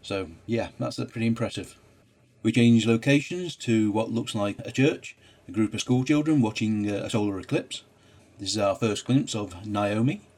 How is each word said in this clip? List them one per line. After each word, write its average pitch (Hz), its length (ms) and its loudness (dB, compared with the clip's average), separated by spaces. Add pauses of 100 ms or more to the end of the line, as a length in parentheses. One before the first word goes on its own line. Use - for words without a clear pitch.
So, 95 280 -6 (180)
yeah, 113 220 -2 (100)
that's, 123 220 -6
uh, 120 60 -4
pretty 113 200 -4
impressive. 113 500 -4 (680)
We 113 80 2
change 117 340 6
locations 143 680 0
to 110 340 2
what 110 220 -2
looks 113 240 -4
like 101 280 -4
a - 60 -10
church, - 460 0 (320)
a - 20 -16
group 104 240 0
of 104 60 -6
school 127 240 0
children 151 360 2
watching, 107 480 0
uh, 101 140 -4
a - 80 -8
solar 101 300 0
eclipse. - 420 -6 (560)
This 98 120 -8
is 104 80 -2
our 98 180 2
first 107 300 -2
glimpse 131 280 0
of 98 320 -8
Naomi. 107 540 0 (180)